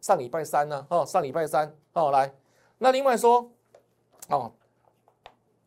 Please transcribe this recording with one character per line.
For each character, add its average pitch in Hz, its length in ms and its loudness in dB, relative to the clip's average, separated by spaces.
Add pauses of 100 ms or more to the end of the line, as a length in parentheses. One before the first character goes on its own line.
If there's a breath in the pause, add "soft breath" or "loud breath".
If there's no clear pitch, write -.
上 190 160 2
礼 123 100 -6
拜 160 160 -6
三 147 240 -2
呢， 143 220 -10
哦， 165 160 0
上 175 180 -2
礼 135 80 -6
拜 156 160 -4
三， 151 260 -2 (200)
哦， 156 180 0
来， 139 220 2 (460)
那 254 120 4
另 262 120 0
外 254 120 2
说， 240 360 2 (800)
哦， 127 220 -4 (1160)